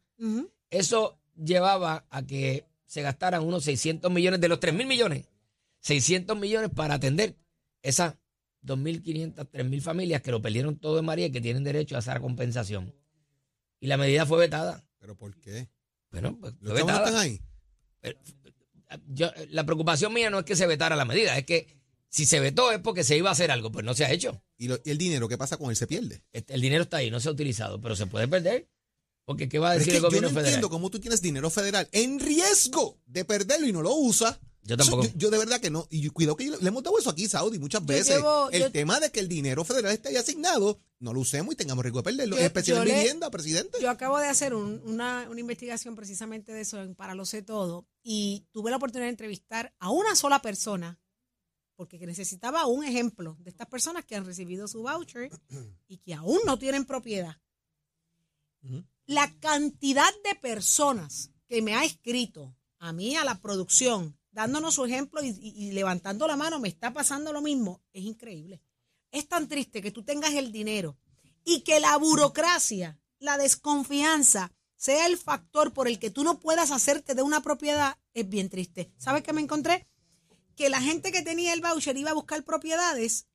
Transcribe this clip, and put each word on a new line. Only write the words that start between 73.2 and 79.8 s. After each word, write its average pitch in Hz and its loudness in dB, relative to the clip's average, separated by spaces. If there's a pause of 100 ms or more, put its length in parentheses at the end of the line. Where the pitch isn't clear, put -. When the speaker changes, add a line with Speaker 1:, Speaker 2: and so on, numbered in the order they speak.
Speaker 1:
desconfianza 285 2 (240)
sea 302 2
el 349 2
factor 294 -2
por 254 0
el 233 -2
que 220 -4
tú 269 -4
no 330 2
puedas 320 2
hacerte 277 0
de 254 0
una 294 2
propiedad, 294 0 (180)
es 226 -4
bien 196 -2
triste. 180 -8
¿Sabes 269 0
qué 311 -6
me 311 0
encontré? 302 0 (640)